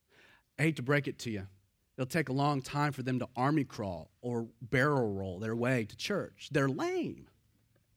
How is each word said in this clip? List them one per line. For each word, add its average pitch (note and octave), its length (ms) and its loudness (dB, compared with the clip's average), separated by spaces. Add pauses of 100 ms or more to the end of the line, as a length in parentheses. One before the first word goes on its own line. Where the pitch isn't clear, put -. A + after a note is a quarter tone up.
(580)
I C#3+ 40 0
hate D#3+ 140 4
to C3 60 -4
break C#3+ 260 2
it - 120 -6
to A#2+ 100 -6
you. G2 160 -4 (500)
It'll C3 100 -4
take D#3 240 0
a C3 40 0
long C#3 280 2
time D3 300 0
for C3+ 100 -8
them B2+ 160 0
to A#2 180 -4
army C#3 280 4
crawl F#2 460 -6 (120)
or A#2+ 240 -2 (160)
barrel B2+ 500 4
roll F#2+ 260 -4
their A2 180 -2
way A#2+ 280 2
to - 120 -12
church. - 540 -4
They're C#3 180 4
lame. E4+ 600 -2 (680)